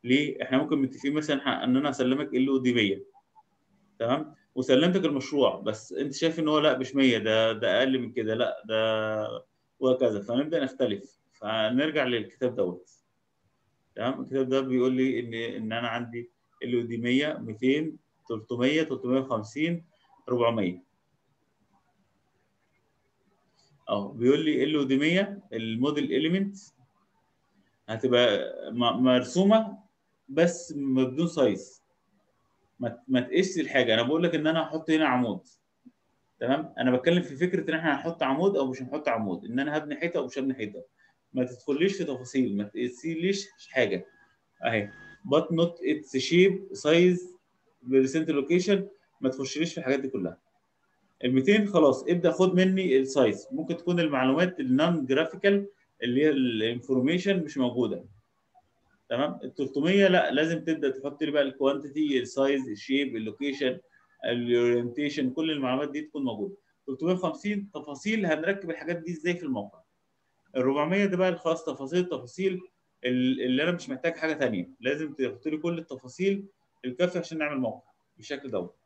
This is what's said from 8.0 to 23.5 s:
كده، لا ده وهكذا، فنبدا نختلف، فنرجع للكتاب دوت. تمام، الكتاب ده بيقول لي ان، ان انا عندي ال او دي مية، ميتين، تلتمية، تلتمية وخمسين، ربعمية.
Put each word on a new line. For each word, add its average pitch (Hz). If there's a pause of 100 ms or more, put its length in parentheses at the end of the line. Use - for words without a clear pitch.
كده، 110
لا 117
ده 110 (340)
وهكذا، 127
فنبدا 139
نختلف، 107 (140)
فنرجع 120
للكتاب 120
دوت. 90 (1040)
تمام، 131
الكتاب 131
ده 135
بيقول 127
لي 131
ان، 113
ان 110
انا 117
عندي 120 (320)
ال 120
او 120
دي 117
مية، 131
ميتين، 131 (320)
تلتمية، 123
تلتمية 127
وخمسين، 135 (440)
ربعمية. 113 (3000)